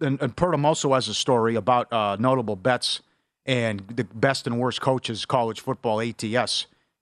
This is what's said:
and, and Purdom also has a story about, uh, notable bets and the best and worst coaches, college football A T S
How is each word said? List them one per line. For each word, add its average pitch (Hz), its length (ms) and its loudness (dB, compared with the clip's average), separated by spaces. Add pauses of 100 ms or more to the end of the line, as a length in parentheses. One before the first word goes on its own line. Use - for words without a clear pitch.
and, 139 200 0
and 131 140 -2
Purdom 160 300 2
also 147 280 2
has 120 140 2
a 107 60 -6
story 113 420 2
about, 120 360 2
uh, 104 280 0
notable 123 380 2
bets 123 440 0 (440)
and 117 420 0
the 120 160 -4
best 120 420 -2
and 120 140 -2
worst 123 220 -2
coaches, 123 440 -2
college 117 360 0
football 117 400 -2
A 117 100 -2
T 110 240 -4
S - 320 -2 (340)